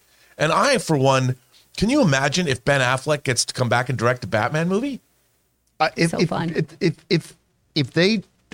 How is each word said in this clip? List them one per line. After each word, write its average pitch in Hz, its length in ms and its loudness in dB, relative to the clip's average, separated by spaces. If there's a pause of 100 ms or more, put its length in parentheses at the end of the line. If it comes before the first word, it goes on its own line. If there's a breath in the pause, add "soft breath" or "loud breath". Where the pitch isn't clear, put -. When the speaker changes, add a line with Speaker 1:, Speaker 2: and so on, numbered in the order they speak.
(380 soft breath)
Speaker 1:
And 156 140 0
I, 220 280 2
for 156 180 0
one, 131 380 2 (420 soft breath)
can 208 120 0
you 294 120 4
imagine 147 460 2
if 127 180 -4
Ben 139 160 2
Affleck 131 420 0
gets 123 220 -2
to - 80 -10
come 123 160 -2
back 120 180 0
and 131 100 -4
direct 123 280 0
a - 20 -12
Batman 127 400 -2
movie? 233 320 -4 (800)
Speaker 2:
Uh, 156 160 0
if, 165 140 0
Speaker 3:
So - 100 -4
Speaker 2:
if, 170 100 0
Speaker 3:
fun. 170 260 -4
Speaker 2:
if, 160 100 -2 (160)
if, 175 140 0 (140)
if, - 280 -2 (380)
if 135 180 -2
they 190 300 2 (300)